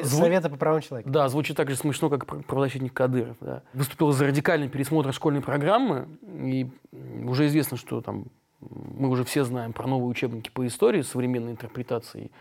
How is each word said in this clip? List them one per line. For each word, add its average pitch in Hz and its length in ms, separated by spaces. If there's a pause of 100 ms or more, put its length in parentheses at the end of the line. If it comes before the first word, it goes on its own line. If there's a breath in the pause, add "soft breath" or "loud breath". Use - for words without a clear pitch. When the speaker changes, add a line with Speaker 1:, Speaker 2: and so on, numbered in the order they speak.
Speaker 1:
Зву- 143 180
Speaker 2:
Совета 170 300
по 143 60
правам 156 260
человека. 127 280
Speaker 1:
Да, 139 180
звучит 143 280
так 147 120
же 139 80
смешно, 147 340
как 139 160
пр-, 147 180
правозащитник 131 500
Кадыров, 127 460
да. - 220 (120)
Выступил 143 380
за 139 160
радикальный 147 400
пересмотр 139 440
школьной 143 280
программы, 147 680 (160)
и, 131 460 (240)
м, 123 360
уже 135 200
известно, 143 280
что 117 260
там, 104 240 (340)
м, - 400
мы 135 80
уже 127 160
все 143 180
знаем 120 300
про 123 160
новые 127 200
учебники 117 420
по 127 140
истории 196 380
с 123 60
современной 123 420
интерпретацией 117 800 (100)